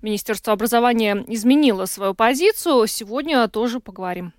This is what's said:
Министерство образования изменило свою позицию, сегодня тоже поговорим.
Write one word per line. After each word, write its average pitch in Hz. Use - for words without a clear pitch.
Министерство 214
образования 226
изменило 226
свою 196
позицию, 262
сегодня 247
тоже 233
поговорим. 180